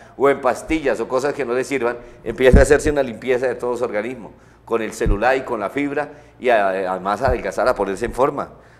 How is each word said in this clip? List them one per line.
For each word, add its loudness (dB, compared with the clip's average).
o 4
en 2
pastillas -2
o -4
cosas 0
que -6
no -4
le -2
sirvan, -2
empiece 6
a 8
hacerse 4
una 0
limpieza -2
de -2
todo -4
su -4
organismo, -8
con 0
el -6
celular 2
y -2
con -6
la -4
fibra, -4
y 0
a-, 4
además -2
adelgazar, 0
a 2
ponerse -4
en -6
forma, -2